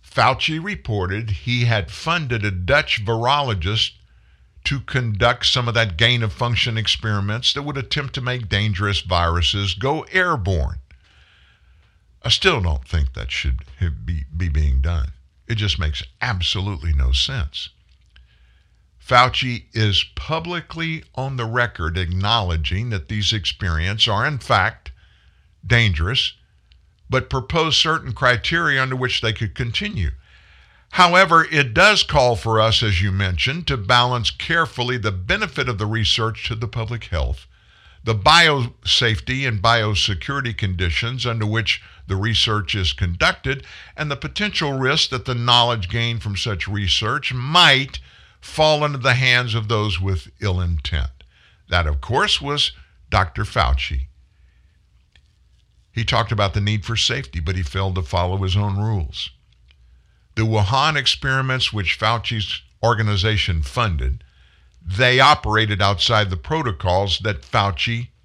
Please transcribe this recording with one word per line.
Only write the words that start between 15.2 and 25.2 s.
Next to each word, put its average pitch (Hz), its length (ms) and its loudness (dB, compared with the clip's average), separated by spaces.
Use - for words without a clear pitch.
It 117 80 -2
just 104 220 -2
makes 78 260 -4
absolutely 92 720 -2
no 65 200 2
sense. 90 580 -4
Fauci 123 680 2
is 107 320 2
publicly 165 880 -6
on 135 200 -6
the 120 80 -2
record 113 540 0
acknowledging 92 920 0
that 95 180 -6
these 104 240 -2
experiments 95 720 -2
are, 107 180 2
in 147 140 -2
fact, 107 540 0